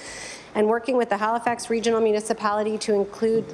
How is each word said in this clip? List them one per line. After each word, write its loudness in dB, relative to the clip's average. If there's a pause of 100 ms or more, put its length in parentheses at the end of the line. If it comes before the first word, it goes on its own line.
(540)
and 4
working 0
with 2
the 0
Halifax -2
Regional 2
Municipality 0
to -2
include, 0 (100)